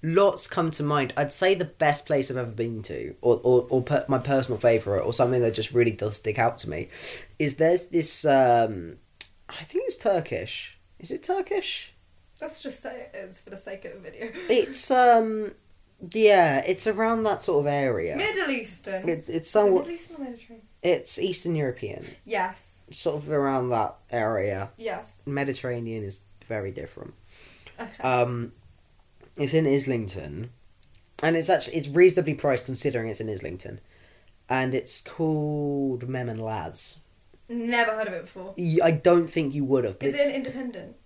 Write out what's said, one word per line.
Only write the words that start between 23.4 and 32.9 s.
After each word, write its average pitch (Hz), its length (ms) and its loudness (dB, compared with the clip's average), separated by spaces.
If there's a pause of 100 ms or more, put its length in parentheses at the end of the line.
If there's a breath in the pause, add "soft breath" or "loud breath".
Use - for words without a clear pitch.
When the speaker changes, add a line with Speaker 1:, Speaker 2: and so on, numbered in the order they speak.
Speaker 1:
that 113 240 0 (160)
area. 101 680 -2
Speaker 2:
Yes. - 480 -10
Speaker 1:
Mediterranean 123 800 -6
is 98 160 -12 (260)
very 101 260 -6
different. - 420 -14 (680 loud breath)
Speaker 2:
Okay. - 220 -14
Speaker 1:
Um, 123 500 0 (840)
it's 143 160 -2
in 160 120 4
Islington, 113 840 -2 (720)
and 165 140 2
it's 160 120 -2
actually, - 280 0
it's 147 120 -4
reasonably 170 460 6
priced 131 320 0
considering 127 420 -4